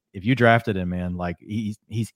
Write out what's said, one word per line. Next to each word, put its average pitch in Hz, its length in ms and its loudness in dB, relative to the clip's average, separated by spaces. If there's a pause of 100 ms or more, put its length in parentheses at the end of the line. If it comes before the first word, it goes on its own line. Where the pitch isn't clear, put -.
(140)
if 92 120 -10
you 123 80 2
drafted 117 420 4
him, 90 140 -4
man, 90 280 -6
like, 87 220 -6
he's, 107 380 -8 (100)
he's 110 280 -6